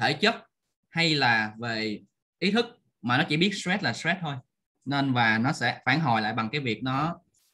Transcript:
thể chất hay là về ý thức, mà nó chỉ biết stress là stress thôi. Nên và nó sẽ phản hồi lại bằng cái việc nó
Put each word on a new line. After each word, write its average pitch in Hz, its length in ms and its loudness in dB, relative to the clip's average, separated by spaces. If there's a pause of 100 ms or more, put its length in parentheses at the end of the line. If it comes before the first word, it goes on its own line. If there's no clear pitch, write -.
thể 120 120 2
chất 208 240 2 (540)
hay 165 240 2
là 113 440 2
về 110 420 -4 (380)
ý 190 120 0
thức, 233 160 0 (360)
mà 123 160 2
nó 165 100 2
chỉ 151 80 0
biết 190 180 2
stress 180 300 -4
là 120 80 0
stress - 280 -4
thôi. 143 160 -6 (480)
Nên 139 280 0
và 113 260 2
nó 127 140 2
sẽ 123 320 -2
phản 139 160 2
hồi 117 220 2
lại 110 120 -2
bằng 113 180 -2
cái 147 80 -4
việc 113 220 -4
nó 139 380 -2 (340)